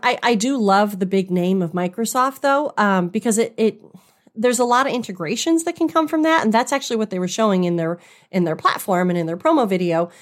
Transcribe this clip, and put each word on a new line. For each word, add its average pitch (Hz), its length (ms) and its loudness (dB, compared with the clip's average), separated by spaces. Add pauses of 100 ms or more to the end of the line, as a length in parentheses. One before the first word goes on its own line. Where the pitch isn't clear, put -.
I, 247 180 0
I 240 140 2
do 247 200 0
love 202 440 2
the 196 60 0
big 190 260 -2
name 180 300 0
of 160 100 -4
Microsoft, 233 680 -2
though, 277 360 0
um, 190 300 2
because 214 300 -2
it, 226 180 -2
it, 214 260 0 (540)
there's 247 240 0
a 247 40 4
lot 240 220 4
of - 60 -2
integrations 233 720 -2
that 339 100 -4
can 330 140 -2
come 320 180 0
from 311 160 0
that. 320 220 2
And 214 100 2
that's 254 180 2
actually 269 220 -4
what 214 160 -2
they 185 80 -6
were 180 80 -2
showing 190 380 0
in 175 100 0
their, 170 240 -4 (320)
in 185 140 0
their 160 100 0
platform 180 560 0
and 175 80 0
in 170 80 -2
their 165 100 -6
promo 269 320 2
video, 175 420 0 (100)